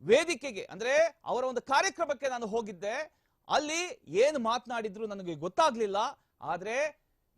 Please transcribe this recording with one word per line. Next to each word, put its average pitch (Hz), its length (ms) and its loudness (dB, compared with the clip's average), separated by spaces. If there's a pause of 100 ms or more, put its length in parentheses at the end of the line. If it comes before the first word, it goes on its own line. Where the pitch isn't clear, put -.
ವೇದಿಕೆಗೆ, 247 680 2
ಅಂದ್ರೆ, 277 540 2
ಅವರ 226 180 0
ಒಂದು 254 180 -2
ಕಾರ್ಯಕ್ರಮಕ್ಕೆ 294 680 0
ನಾನು 240 180 -6
ಹೋಗಿದ್ದೆ. 214 680 -6 (360)
ಅಲ್ಲಿ 311 580 0
ಏನ್ 269 300 4
ಮಾತನಾಡಿದ್ರು 226 680 -4
ನನಗೆ 185 280 -8
ಗೊತ್ತಾಗ್ಲಿಲ್ಲ. 208 600 0 (440)
ಆದ್ರೆ 220 640 -4 (320)